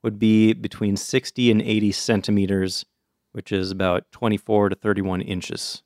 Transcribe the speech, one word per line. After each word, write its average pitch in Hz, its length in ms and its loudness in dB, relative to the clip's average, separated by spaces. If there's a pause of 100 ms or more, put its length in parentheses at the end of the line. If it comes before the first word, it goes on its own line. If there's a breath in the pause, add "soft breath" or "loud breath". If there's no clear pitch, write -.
would 107 160 -4
be 110 360 6
between 101 440 -2
sixty 123 540 0
and 107 100 4
eighty 107 300 0
centimeters, 98 920 -2 (480)
which - 200 -12
is 95 180 -2
about 95 420 -2
twenty-four 104 580 0
to 95 60 -2
thirty-one 95 460 -2
inches. - 640 -8